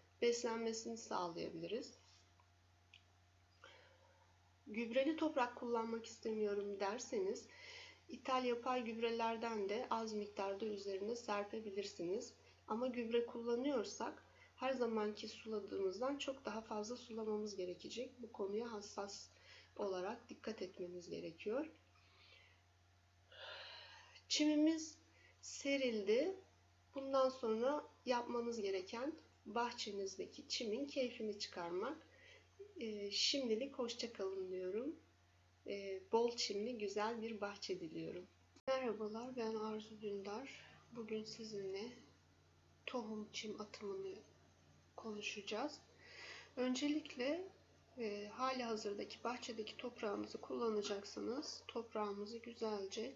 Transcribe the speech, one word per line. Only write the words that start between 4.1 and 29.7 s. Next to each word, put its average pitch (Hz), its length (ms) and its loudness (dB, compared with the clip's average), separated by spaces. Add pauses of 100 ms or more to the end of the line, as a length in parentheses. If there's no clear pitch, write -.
Gübreli 240 500 4
toprak 277 400 4
kullanmak 226 500 0
istemiyorum 202 760 0
derseniz 208 640 0 (640)
ithal 254 360 2
yapay 247 400 2
gübrelerden 226 840 2
de 220 220 0
az 226 220 0
miktarda 202 520 -2
üzerine 202 520 0
serpebilirsiniz. 202 1160 -2 (360)
Ama 226 180 0
gübre 240 400 2
kullanıyorsak 240 960 0 (320)
her 262 160 2
zamanki 220 560 2
suladığımızdan 202 920 0
çok 269 260 -2
daha 220 160 -2
fazla 220 360 -4
sulamamız 214 600 -2
gerekecek. 185 640 -4
Bu 226 140 -10
konuya 214 400 -2
hassas 202 560 -6 (480)
olarak 196 520 -2
dikkat - 340 -6
etmemiz 180 480 -6
gerekiyor. 190 600 -2 (2500)
Çimimiz 302 680 6 (440)
serildi. 262 920 4 (580)
Bundan 269 340 6
sonra 254 560 4 (220)
yapmanız 240 540 2
gereken 202 520 0 (340)
bahçenizdeki 214 1000 -2